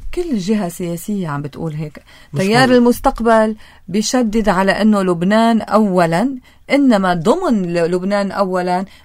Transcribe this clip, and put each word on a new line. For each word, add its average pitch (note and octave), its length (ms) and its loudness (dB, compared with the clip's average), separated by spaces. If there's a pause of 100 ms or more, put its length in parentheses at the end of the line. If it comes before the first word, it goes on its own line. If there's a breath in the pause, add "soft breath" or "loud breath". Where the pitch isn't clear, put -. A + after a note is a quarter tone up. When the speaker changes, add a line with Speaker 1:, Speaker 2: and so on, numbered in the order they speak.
(140)
Speaker 1:
كل E4+ 240 -4
جهة G3 320 -2
سياسية F3 580 -6
عم C#3+ 140 -6
بتقول D3+ 320 -8
هيك. D3+ 280 -10 (320 loud breath)
Speaker 2:
مش C#3+ 80 -2
Speaker 1:
تيار A3+ 260 2
Speaker 2:
معقول. B3 80 4
Speaker 1:
المستقبل A3+ 800 2 (320 loud breath)
بيشدد G#3+ 640 0
على F#3+ 220 2
إنه G3+ 300 2
لبنان G#3 600 2
أولًا، F#3+ 760 0 (340 soft breath)
إنما A3 420 2
ضمن G3+ 600 0
ل-، E3+ 180 0
لبنان G3 400 -2
أولًا F#3 540 -2 (200 loud breath)